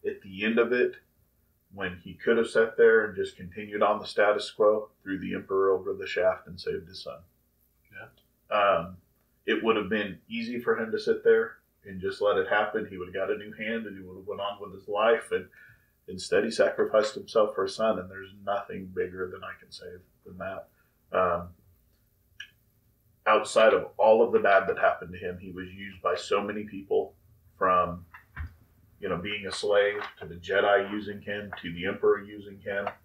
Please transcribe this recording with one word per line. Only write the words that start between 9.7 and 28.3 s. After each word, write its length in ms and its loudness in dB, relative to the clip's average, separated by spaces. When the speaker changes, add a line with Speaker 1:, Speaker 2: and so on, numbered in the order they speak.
Speaker 1:
have 120 -2
been 300 -4
easy 300 -8
for 180 0
him 140 -4
to 80 -2
sit 240 -2
there 360 4
and 160 -12
just 200 -4
let 160 2
it 120 0
happen. 400 0
He 80 -12
would 100 -10
have 80 -18
got 180 -2
a 40 -4
new 160 -14
hand 340 -6
and 100 -12
he 60 -16
would 140 -16
have 100 -16
went 140 -8
on 200 -6
with 160 -14
his 120 -18
life. 420 2
And 140 -2
instead, 340 0
he 80 -2
sacrificed 640 2
himself 400 2
for 80 0
his 120 -4
son. 240 0
And 120 -10
there's 220 -16
nothing 480 -6
bigger 380 -4
than 140 -14
I 160 -12
can 100 -20
say 140 -16
than 140 -18
that. 280 -8
Um, 320 0
outside 480 6
of 140 0
all 280 8
of 60 -2
the 80 6
bad 280 6
that 100 0
happened 360 0
to 60 -14
him, 200 -8
he 120 -14
was 220 -10
used 280 -14
by 140 0
so 260 0
many 220 -6
people, 500 -4
from, 480 2